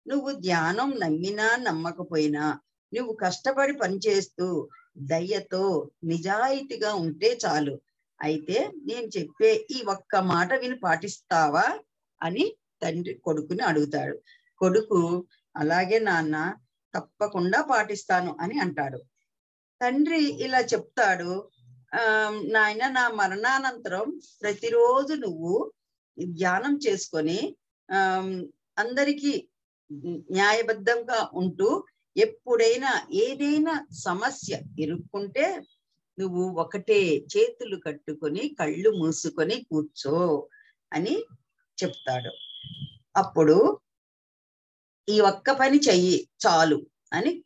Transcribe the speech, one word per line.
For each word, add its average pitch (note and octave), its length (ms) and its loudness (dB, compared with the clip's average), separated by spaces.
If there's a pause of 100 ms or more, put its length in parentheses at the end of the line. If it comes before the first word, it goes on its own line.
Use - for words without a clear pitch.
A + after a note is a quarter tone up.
నువ్వు C#4 240 -2
ధ్యానం F#3 640 -2
నమ్మినా G3 580 0
నమ్మకపోయినా D#3 1040 -2 (340)
నువ్వు A#3 180 -6
కష్టపడి C4+ 600 -2
పనిచేస్తూ F#3+ 960 -2 (300)
దయతో F3 920 -2 (140)
నిజాయితీగా G#3+ 880 -2
ఉంటే F3+ 520 -2
చాలు. D3+ 340 -2 (420)
అయితే F3 500 -2 (120)
నేను A3+ 340 -6
చెప్పే G#3+ 520 2
ఈ B3+ 120 -6
ఒక్క G3 340 -4
మాట F3+ 380 2
విని B3 240 -4
పాటిస్తావా?" F3 1000 0 (440)
అని A#3 340 -2 (260)
తండ్రి F3 320 -4
కొడుకుని D#3+ 480 -4
అడుగుతాడు. D3 580 0 (380)
కొడుకు, F3+ 680 2 (300)
"అలాగే F3+ 420 2
నాన్న, E3 560 0 (420)
తప్పకుండా G3+ 680 -2
పాటిస్తాను" G3+ 800 0
అని A3+ 200 -4
అంటాడు. C#3+ 420 -4 (800)
తండ్రి D4 420 2
ఇలా C4 360 0
చెప్తాడు, F#3+ 920 -2 (440)
ఆ, G#3+ 360 0 (140)
నాయన, A3 440 2
నా B3+ 200 2
మరణానంతరం A3+ 1120 -2 (220)
ప్రతిరోజు B3 720 2
నువ్వు G3 580 -2 (520)
ధ్యానం F#3+ 640 0
చేసుకొని, F#3 680 -2 (360)
ఆ, F#3+ 260 2 (600)
అందరికీ C#4 720 0 (800)
న్యాయబద్ధంగా A3+ 1040 2
ఉంటూ F#3+ 500 0 (320)
ఎప్పుడైనా A#3 960 2
ఏదైనా C#4+ 800 0
సమస్య G#3 680 -6 (180)
ఇరుక్కుంటే G3+ 800 -4 (580)
నువ్వు F3+ 420 -2
ఒకటే F#3 560 2
చేతులు - 720 -2
కట్టుకొని D#3 720 -6
కళ్ళు E3 300 2
మూసుకొని E3 800 -2
కూర్చో D3+ 800 -2 (440)
అని A#3 320 -2 (600)
చెప్తాడు. B2+ 460 -6 (840)
అప్పుడు F#3 640 6 (1300)
ఈ G#3+ 120 4
ఒక్క G3 300 4
పని C4+ 280 6
చెయ్యి F#3 500 4 (180)
చాలు D#3+ 400 4 (260)
అని C#4+ 340 -2